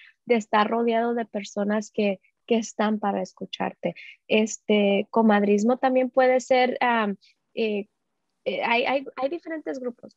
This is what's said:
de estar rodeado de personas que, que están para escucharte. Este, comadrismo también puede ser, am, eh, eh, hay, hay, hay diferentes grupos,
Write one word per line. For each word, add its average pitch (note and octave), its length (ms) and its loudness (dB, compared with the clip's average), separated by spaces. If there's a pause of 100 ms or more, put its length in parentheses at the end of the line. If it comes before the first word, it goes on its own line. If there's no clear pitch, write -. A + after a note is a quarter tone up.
(260)
de A#3+ 100 2
estar G#3+ 320 2
rodeado A#3 460 0
de A#3 120 -4
personas G#3 680 -4
que, G3+ 280 -2 (280)
que A#3 80 2
están G#3+ 440 -2
para G3+ 220 -2
escucharte. - 760 -8 (320)
Este, G#3 840 2
comadrismo G#3 680 4
también B3+ 320 0
puede B3+ 300 4
ser, B3+ 400 2
am, A3+ 380 0 (360)
eh, G#3 340 -4 (580)
eh, - 180 -4
hay, A#3+ 220 0
hay, C4+ 200 -2 (120)
hay C4+ 120 -2
diferentes D#4+ 500 -8
grupos, B3 380 -12